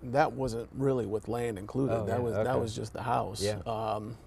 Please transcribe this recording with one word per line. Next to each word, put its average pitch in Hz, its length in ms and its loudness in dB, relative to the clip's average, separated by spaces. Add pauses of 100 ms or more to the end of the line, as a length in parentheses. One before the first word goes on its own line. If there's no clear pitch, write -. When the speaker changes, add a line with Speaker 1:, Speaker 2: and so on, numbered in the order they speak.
(100)
Speaker 1:
that 135 220 4
wasn't 117 420 -2
really 131 320 2
with 104 220 -2
land 117 300 0
included. 123 360 0
Speaker 2:
Oh, 110 100 2
Speaker 1:
That 113 140 2
Speaker 2:
yeah, - 0 -
Speaker 1:
was, 120 160 0
that 113 140 2
Speaker 2:
okay. 127 120 4
Speaker 1:
was 113 140 -2
just 110 180 -6
the - 100 -6
house. 110 400 0
Speaker 2:
Yeah. 101 220 2
Speaker 1:
Um, 110 520 -2 (100)